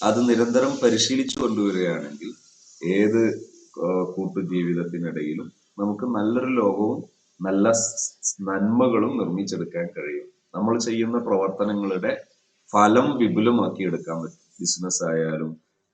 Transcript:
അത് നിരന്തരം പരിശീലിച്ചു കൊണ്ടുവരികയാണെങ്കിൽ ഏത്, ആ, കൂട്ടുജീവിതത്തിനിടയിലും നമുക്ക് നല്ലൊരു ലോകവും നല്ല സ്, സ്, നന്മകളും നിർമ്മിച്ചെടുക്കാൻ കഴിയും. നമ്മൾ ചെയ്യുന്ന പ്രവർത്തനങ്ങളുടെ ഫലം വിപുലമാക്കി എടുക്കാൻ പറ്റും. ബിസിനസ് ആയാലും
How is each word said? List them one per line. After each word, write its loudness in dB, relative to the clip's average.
അത് 4
നിരന്തരം 2
പരിശീലിച്ചു 2
കൊണ്ടുവരികയാണെങ്കിൽ -2
ഏത്, 4
ആ, 0
കൂട്ടുജീവിതത്തിനിടയിലും -4
നമുക്ക് -2
നല്ലൊരു 0
ലോകവും 0
നല്ല 4
സ്, -2
സ്, -6
നന്മകളും 2
നിർമ്മിച്ചെടുക്കാൻ -4
കഴിയും. -8
നമ്മൾ 0
ചെയ്യുന്ന 0
പ്രവർത്തനങ്ങളുടെ -2
ഫലം 4
വിപുലമാക്കി 2
എടുക്കാൻ -4
പറ്റും. -14
ബിസിനസ് -4
ആയാലും -2